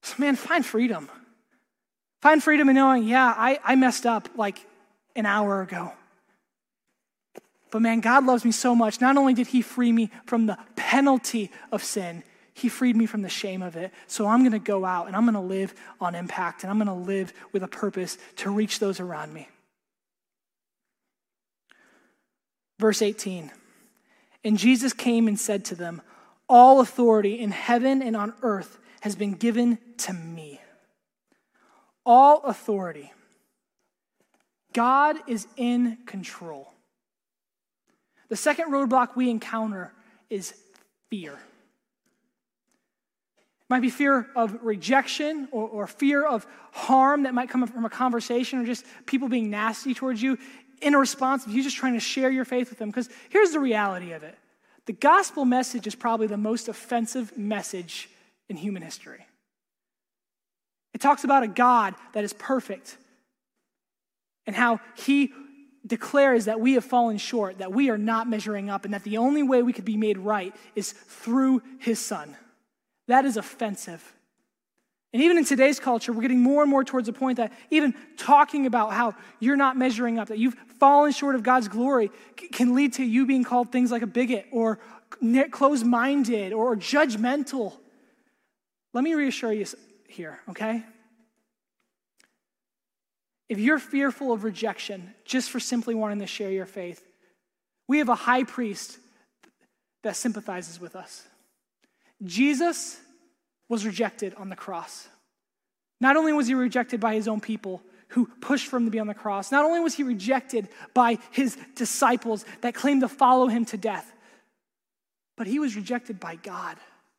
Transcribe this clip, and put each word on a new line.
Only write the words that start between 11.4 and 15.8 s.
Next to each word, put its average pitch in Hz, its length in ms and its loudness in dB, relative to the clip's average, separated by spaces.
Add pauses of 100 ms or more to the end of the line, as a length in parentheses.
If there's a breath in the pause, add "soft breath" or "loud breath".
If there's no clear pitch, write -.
of 214 100 -4
sin, 175 400 -8 (320 soft breath)
he - 140 -4
freed 247 260 0
me 226 120 4
from 214 160 -4
the 185 60 -6
shame 185 320 -8
of 180 140 -10
it. 175 180 -10 (140)
So 208 220 -4
I'm 240 160 6
gonna 220 160 2
go 196 240 -2
out 180 240 -4
and 196 80 -6
I'm 226 80 2
gonna 214 180 0
live 190 320 -6 (260 loud breath)